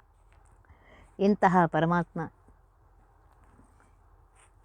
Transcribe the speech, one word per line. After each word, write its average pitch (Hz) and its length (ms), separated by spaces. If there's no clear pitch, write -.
ಇಂತಹ 196 460
ಪರಮಾತ್ಮ 165 680